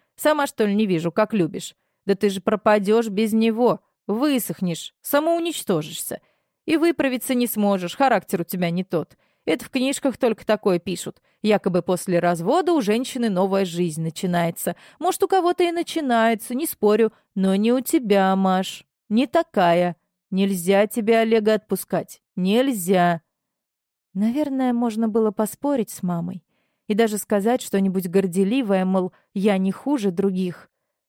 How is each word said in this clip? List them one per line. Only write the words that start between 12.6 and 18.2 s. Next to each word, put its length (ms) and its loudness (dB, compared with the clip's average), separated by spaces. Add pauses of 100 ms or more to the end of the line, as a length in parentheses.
у 80 2
женщины 480 -2
новая 360 0
жизнь 360 -4
начинается. 720 -4 (220)
Может, 240 -2
у 60 2
кого-то 360 2
и 80 2
начинается, 840 0
не 100 -4
спорю, 480 2 (220)
но 180 2
не 180 2
у 100 2
тебя, 540 2